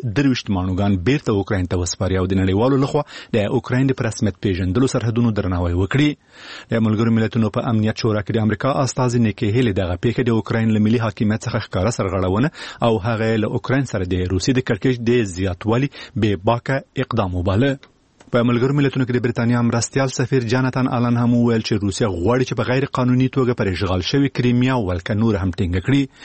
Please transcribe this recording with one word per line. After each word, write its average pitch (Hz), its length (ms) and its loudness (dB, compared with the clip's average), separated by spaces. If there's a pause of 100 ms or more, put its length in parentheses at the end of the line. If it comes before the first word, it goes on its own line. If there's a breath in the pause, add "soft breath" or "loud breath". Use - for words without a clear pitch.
(200)
درویشت 131 320 0
ماڼوګان 95 560 0
بیرته 123 320 2
اوکراین 95 320 -2
ته 90 140 0
وسپاري 92 360 -2
او 92 60 0
د 95 140 0
نړیوالو 117 420 2
لخوا 147 240 -2 (300 loud breath)
د 104 200 0
اوکراین 127 300 0
د 131 140 0
په 113 80 -2
رسمیت 104 360 -4
پېژندلو 95 480 0
سرحدونو 120 180 -2 (260)
درناوی 87 360 0
وکړي. 127 360 2 (600 loud breath)
د 113 160 0
ملګرو 113 300 2
ملتونو 110 400 2
په 123 140 -2
امنیت 107 320 0
شورا 107 220 0
کې - 100 -6
د 110 120 2
امریکا 110 260 0 (100)
استازي 123 440 0
نیکي 104 300 -2
هیلي 120 220 2
دغه 87 280 -2
پیښه 120 200 0
د 113 140 2
اوکراین 113 340 0
له 107 140 2
ملي 117 160 2
حاکمیت 110 420 -2
څخه 117 200 -2
ښکاره 95 320 -2
سرغړونه 95 500 0 (400 loud breath)
او 113 40 4 (140)
هغه 110 240 0
یې 110 160 0
له - 20 -2 (100)
اوکراین 127 360 -2
سره 92 160 -2
د 90 240 0
روسیې 95 240 0
د - 100 0
کړکېچ 123 280 0 (120)
د - 20 6 (280)
زیاتوالي 107 560 0
بې 104 380 -2 (180)
باکه 120 260 0 (300)
اقدام 92 360 -2
وباله. 104 300 2 (600)
په 120 120 4
ملګرو 123 300 2
ملتونو 131 300 2
کې 120 80 -2
د 120 100 0
بریتانیا 120 380 0
مرستیال 117 500 0
سفیر 127 400 0
جاناتان 127 440 0
آلن 120 220 2
هم 120 160 2
وویل 117 320 2
چې 101 160 -2
روسیه 101 320 0
غواړي 117 320 2
چې - 120 -6
په 117 120 0
غیر 135 140 0 (120)
قانوني 127 380 2
توګه 123 240 0
پر 104 120 0
اشغال 92 380 -2
شوي 139 300 2
کریمیا 123 400 2
ولکه 90 420 -4
نور 113 220 2
هم 95 80 0
ټینګه 90 360 -2
کړي. 139 160 4 (220 loud breath)